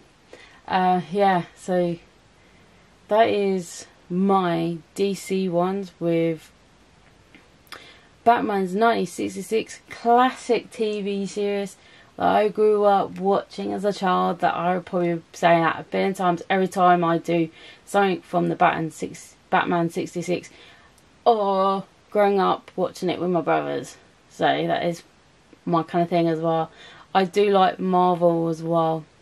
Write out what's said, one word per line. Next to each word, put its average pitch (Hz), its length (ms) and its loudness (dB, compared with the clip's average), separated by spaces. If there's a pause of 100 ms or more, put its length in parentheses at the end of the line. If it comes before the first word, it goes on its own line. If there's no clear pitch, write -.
(680)
Uh, 185 320 2 (100)
yeah, 190 340 2 (120)
so 175 400 -2 (1120)
that 220 220 4
is 196 560 -2 (240)
my 175 680 0 (180)
D 196 200 -2
C 190 340 -4
ones 185 500 -2
with 165 540 -2 (1700)
Batman's 208 520 0
nineteen 208 320 2
sixty-six 202 840 -6
classic 247 800 0
T 208 300 -4
V 196 240 -4
series 202 540 -6 (400)
that 175 80 0
I 208 220 4
grew 208 360 2
up 196 340 2
watching 196 540 -2
as 202 140 -4
a 202 80 0
child, 185 460 -2
that - 140 0
I 175 200 -2
would 175 100 -6
probably 170 380 -2 (100)
say 170 240 2
out 165 240 0
a 165 40 -14
billion 190 280 -2
times 180 380 -2
every 190 180 0
time 180 340 4
I 165 140 2
do 165 320 -2 (380)
something 196 340 0
from 175 300 -2
the 160 60 -4
Batman 160 340 0
six, - 460 -12 (120)
Batman 175 400 0
sixty-six, - 640 -6 (720)
or 196 600 2 (260)
growing 202 300 4
up - 360 0
watching 185 320 -2
it 160 100 -2
with 180 120 -2
my 170 100 2
brothers. 151 560 -2 (320)
So - 160 -4
that 151 400 0
is 170 180 -4 (640)
my 170 180 0
kind 170 200 -2
of 170 60 -4
thing 170 200 0
as 160 120 -2
well. 160 300 -2 (440)
I 190 100 4
do 202 260 2
like 190 280 2
Marvel 175 720 2
as 160 140 -6
well, 160 420 0 (180)